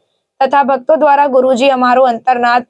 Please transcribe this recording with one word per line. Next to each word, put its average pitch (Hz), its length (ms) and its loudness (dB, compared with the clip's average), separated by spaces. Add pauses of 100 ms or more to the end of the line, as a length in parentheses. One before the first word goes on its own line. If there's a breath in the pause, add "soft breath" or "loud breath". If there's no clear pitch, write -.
(400)
તથા 277 240 0
ભક્તો 262 320 -2
દ્વારા 285 320 2
ગુરુજી 262 420 0
અમારો 247 340 0
અંતરનાદ, 240 640 -2